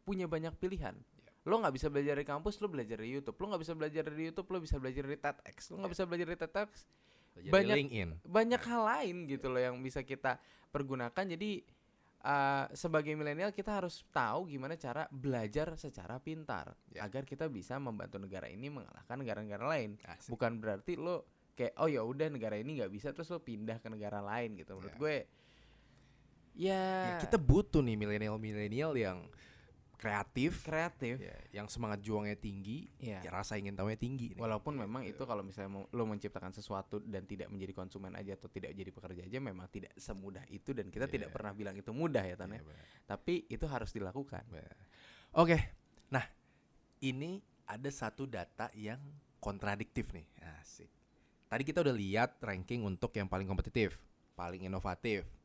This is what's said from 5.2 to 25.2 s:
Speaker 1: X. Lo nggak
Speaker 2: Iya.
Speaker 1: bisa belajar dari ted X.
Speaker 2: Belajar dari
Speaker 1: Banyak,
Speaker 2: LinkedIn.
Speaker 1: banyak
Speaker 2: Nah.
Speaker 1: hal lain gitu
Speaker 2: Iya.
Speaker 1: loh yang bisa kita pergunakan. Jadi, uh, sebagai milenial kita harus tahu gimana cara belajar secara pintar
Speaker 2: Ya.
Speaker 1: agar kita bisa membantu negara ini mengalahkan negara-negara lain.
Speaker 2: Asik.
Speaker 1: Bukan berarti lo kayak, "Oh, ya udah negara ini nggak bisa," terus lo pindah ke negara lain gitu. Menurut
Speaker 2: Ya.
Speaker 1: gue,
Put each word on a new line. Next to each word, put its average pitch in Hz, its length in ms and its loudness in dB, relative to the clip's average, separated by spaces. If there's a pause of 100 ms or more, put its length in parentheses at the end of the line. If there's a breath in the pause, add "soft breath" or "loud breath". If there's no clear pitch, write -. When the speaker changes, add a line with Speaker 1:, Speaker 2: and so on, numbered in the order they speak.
Speaker 1:
X. - 100 -14 (120)
Lo 175 100 -8
nggak 196 100 -2
Speaker 2:
Iya. 175 60 -2
Speaker 1:
bisa 190 100 2
belajar 175 220 0
dari 175 120 -4
ted 160 160 -2
X. 208 160 2 (600 soft breath)
Speaker 2:
Belajar - 120 -18
dari 90 80 -2
Speaker 1:
Banyak, 190 280 10
Speaker 2:
LinkedIn. 110 320 2 (120)
Speaker 1:
banyak 226 380 6
Speaker 2:
Nah. 233 80 -4
Speaker 1:
hal 233 160 4
lain 214 320 4 (100)
gitu 139 200 -2
Speaker 2:
Iya. 127 80 2
Speaker 1:
loh 127 80 6
yang 123 160 4
bisa 131 240 -2
kita 131 300 0 (360 loud breath)
pergunakan. 135 580 0
Jadi, 185 240 -2 (680 soft breath)
uh, 139 500 6
sebagai 156 420 4
milenial 151 380 2
kita 196 240 -2
harus 180 360 -2
tahu 131 360 4
gimana 143 300 -4
cara 143 320 -4
belajar 135 640 0
secara 123 440 -8
pintar 147 580 -6 (120)
Speaker 2:
Ya. - 140 -8
Speaker 1:
agar 131 220 -4
kita 143 240 -2
bisa 120 280 -4
membantu 104 420 -4
negara 92 280 -6
ini 104 220 -8
mengalahkan 127 480 -10
negara-negara 107 500 -2
lain. 120 300 0 (100)
Speaker 2:
Asik. - 220 -12
Speaker 1:
Bukan 117 320 0
berarti 110 340 -2
lo 170 300 -2 (280)
kayak, 123 240 0
"Oh, 160 120 6
ya 139 120 4
udah 135 280 2
negara 110 260 -2
ini 127 220 -2
nggak 107 140 0
bisa," 104 200 -6
terus 165 180 -6
lo 170 120 -4
pindah 113 400 -4
ke - 80 -12
negara 104 320 -4
lain 107 340 -2
gitu. 95 220 -12
Menurut 95 160 -10
Speaker 2:
Ya. - 60 -14
Speaker 1:
gue, 147 180 2 (1400 soft breath)